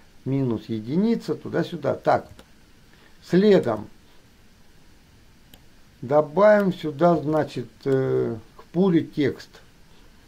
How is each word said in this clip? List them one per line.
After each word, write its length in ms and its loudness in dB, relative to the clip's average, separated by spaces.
минус 440 -4
единица, 680 -4
туда-сюда. 600 -6
Так, 340 -2
следом 600 2
добавим 720 4
сюда, 440 2
значит, 500 -4
э, 520 0
к 100 -20
пуле 360 2
текст. 480 -4